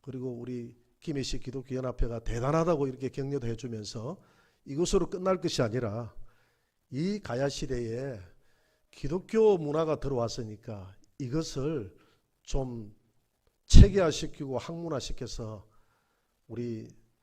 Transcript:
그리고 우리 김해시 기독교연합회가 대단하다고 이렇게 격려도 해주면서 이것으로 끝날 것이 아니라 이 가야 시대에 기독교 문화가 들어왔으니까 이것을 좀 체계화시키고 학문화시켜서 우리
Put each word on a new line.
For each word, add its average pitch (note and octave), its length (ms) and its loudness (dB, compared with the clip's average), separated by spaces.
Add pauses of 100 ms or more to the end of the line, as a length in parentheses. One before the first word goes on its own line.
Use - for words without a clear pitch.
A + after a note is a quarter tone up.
그리고 B2+ 320 -8
우리 A#2+ 420 -10 (260)
김해시 C3+ 380 -4
기독교연합회가 B2+ 800 -4
대단하다고 C#3+ 680 0
이렇게 B2+ 200 -8
격려도 C3+ 380 -6
해주면서 A#2 760 -8 (440)
이것으로 E3+ 460 0
끝날 F#3 300 -2
것이 D3+ 220 -2
아니라 A#2 520 -4 (760)
이 F#3+ 300 -4
가야 C3+ 280 -4
시대에 A#2+ 720 -6 (720)
기독교 F#3+ 680 2
문화가 D#3 400 -2
들어왔으니까 G#2+ 960 -6 (240)
이것을 C#3 760 -6 (480)
좀 A#2+ 520 -4 (720)
체계화시키고 D#3 920 8
학문화시켜서 B2 1080 -8 (800)
우리 A2+ 420 -8 (340)